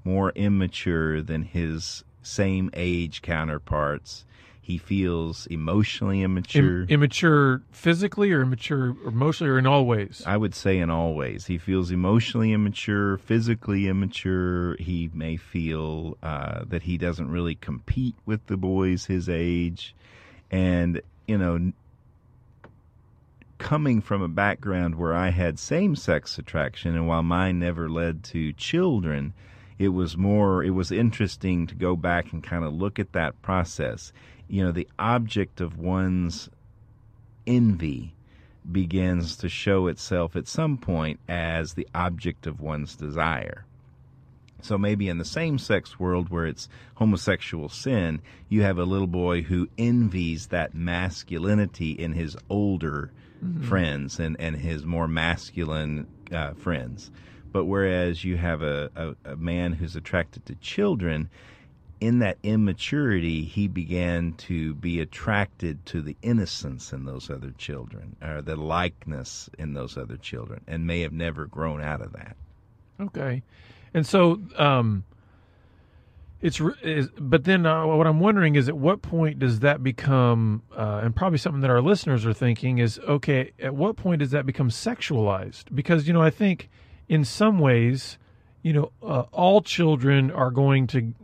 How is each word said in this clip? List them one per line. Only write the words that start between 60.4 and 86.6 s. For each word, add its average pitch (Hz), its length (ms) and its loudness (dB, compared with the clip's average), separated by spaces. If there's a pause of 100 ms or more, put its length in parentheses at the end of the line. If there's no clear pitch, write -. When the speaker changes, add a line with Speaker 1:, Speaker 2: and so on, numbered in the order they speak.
Speaker 1:
to - 80 -12
children, 90 760 -2 (720)
in 117 180 2
that 101 240 0
immaturity, 101 1000 0
he 101 260 -2
began 87 640 -2
to 80 400 -4
be 85 260 -4
attracted 87 880 -4
to 85 140 -6
the 73 200 -10
innocence 95 720 -4
in 67 140 -10
those 64 240 -12
other 67 280 -10
children, - 640 -12
or 76 200 -8
the 76 160 -6
likeness 80 1000 -4
in 76 160 -8
those 64 240 -10
other 58 200 -10
children, - 500 -12
and 82 180 -4
may 85 140 0
have 78 140 -4
never 80 320 -4
grown 76 360 -6
out 76 200 -6
of 50 100 -12
that. - 240 -18 (640)
Speaker 2:
Okay. 139 440 -6 (500)
And 160 120 2
so, 180 360 6 (160)
um, 117 460 4 (1400)
it's 156 200 0
re-, 170 200 2
is, 151 360 -2
but 139 260 2
then, 180 220 6
uh, 160 200 4
what 156 220 6
I'm 156 140 4
wondering 185 340 6
is 135 140 6
at 160 80 -2
what 175 240 2
point 156 380 0
does 123 200 2
that 139 240 4
become, 120 800 4 (120)
uh, 107 300 -2
and 113 100 2
probably 175 240 2
something 147 240 -2
that 135 80 4
our 123 120 6
listeners 135 440 2
are 113 60 2
thinking 123 460 2
is, 117 220 2
okay, 139 600 0
at 139 160 -4
what 196 220 0
point 175 220 0
does 135 120 0
that 139 140 0
become 135 240 2
sexualized? 107 960 -2 (100)
Because, 147 320 2
you 170 60 4
know, 165 80 6
I 160 80 8
think 190 400 0 (400)